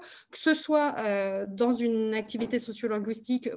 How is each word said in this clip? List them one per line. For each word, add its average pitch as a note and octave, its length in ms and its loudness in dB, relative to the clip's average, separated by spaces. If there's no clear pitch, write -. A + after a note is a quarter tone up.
que - 80 -10
ce D#4 160 4
soit, D4 440 2
euh, G3+ 500 0
dans A#3 240 2
une A3+ 420 2
activité A3+ 460 -2
sociolinguistique A3 960 -4